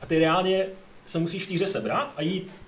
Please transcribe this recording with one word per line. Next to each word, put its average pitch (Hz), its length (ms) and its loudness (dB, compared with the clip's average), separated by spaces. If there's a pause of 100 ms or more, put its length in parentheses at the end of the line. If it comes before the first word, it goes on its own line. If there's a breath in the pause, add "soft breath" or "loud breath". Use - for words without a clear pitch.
a - 40 -16
ty 160 140 4
reálně 185 460 4 (400)
se - 140 -2
musíš 170 240 -2
v - 40 -10
té 190 60 -6
hře 165 140 2
sebrat 170 480 -2
a 151 60 -4
jít 175 320 -2 (140)